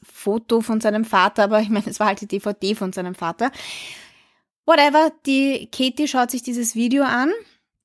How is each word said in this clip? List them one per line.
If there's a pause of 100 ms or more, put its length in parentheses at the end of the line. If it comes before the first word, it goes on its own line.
Foto
von
seinem
Vater,
aber
ich
meine,
es
war
halt
die
D
V
D
von
seinem
Vater. (1160)
Whatever, (140)
die
Katie
schaut
sich
dieses
Video
an (540)